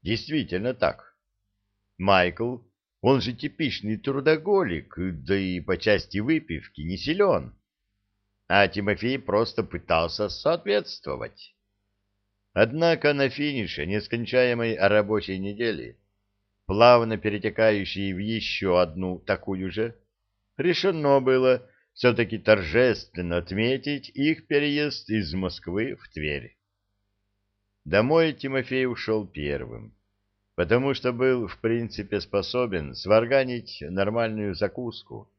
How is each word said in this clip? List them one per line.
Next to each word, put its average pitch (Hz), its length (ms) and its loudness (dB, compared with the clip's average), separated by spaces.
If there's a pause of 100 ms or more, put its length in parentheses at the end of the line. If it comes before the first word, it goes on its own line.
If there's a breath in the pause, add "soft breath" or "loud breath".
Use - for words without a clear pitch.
Действительно 113 720 -2
так. - 420 -4 (800)
Майкл, 95 640 2 (420)
он 127 200 4
же 123 120 -4
типичный 113 640 -6
трудоголик, 151 960 0 (320)
да 98 100 0
и 92 260 -2
по 90 180 -2
части 101 400 0
выпивки 110 640 -4
не 85 140 -6
силён. 156 600 0 (920)
А 98 200 4
Тимофей 104 500 -2
просто 107 460 -2
пытался 85 680 -2
соответствовать. - 1300 -4 (1000)
Однако 147 560 2
на 139 160 2
финише 120 560 -4
нескончаемой 117 920 0
рабочей 101 600 2
недели, 98 580 -6 (720)
плавно 113 500 6
перетекающей 101 960 0
в 87 40 -6
ещё 98 600 -2
одну 90 420 -2
такую 95 500 -4
же, 110 240 -6 (640)
решено 156 640 2
было 127 500 2 (240 soft breath)
всё-таки 117 440 2
торжественно 98 1000 2
отметить 131 680 -2
их 156 400 -2
переезд 147 600 -2
из 101 240 -2
Москвы 95 640 -4
в - 100 -20
Тверь. 71 480 -8 (1300)
Домой 135 480 2
Тимофей 131 540 -2
ушёл 110 420 -2
первым, 64 680 -8 (640)
потому 123 380 2
что 127 180 -2
был, 123 360 0
в - 120 -14
принципе, 113 640 -4
способен 95 720 -4
сварганить 117 960 0
нормальную 104 640 -2
закуску. 110 840 -8